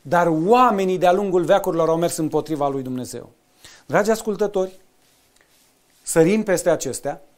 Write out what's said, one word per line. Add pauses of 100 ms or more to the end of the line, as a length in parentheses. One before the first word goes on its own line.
dar (180)
oamenii
de-a
lungul
veacurilor
au
mers
împotriva
lui
Dumnezeu. (560)
Dragi
ascultători, (1200)
sărim
peste
acestea. (160)